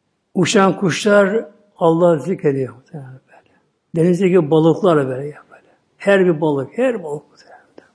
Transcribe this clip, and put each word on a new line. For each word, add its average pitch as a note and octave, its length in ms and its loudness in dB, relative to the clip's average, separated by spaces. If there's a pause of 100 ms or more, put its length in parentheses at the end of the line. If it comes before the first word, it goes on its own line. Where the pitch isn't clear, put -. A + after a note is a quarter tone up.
(340)
Uçan F#3+ 460 2
kuşlar G3+ 640 0 (320)
Allah E3+ 400 2
zikrediyor C3+ 580 -4
muhtemelen C3 520 -20
böyle. - 280 -20 (400)
Denizdeki F3 560 0
balıklar D#3 560 2
böyle C3 200 -8
ya - 240 -18
böyle. - 160 -20 (300)
Her G3 280 2
bir E3 160 0
balık, C#3+ 360 -4
her A#3 260 -4
balık D3+ 280 -12
muhtemelen - 340 -20 (300)